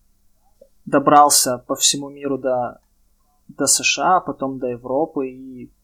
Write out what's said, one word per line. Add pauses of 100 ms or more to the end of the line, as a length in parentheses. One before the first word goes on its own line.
(840)
добрался
по
всему
миру
до, (680)
до
С
Ш (140)
А,
потом
до
Европы,
и (120)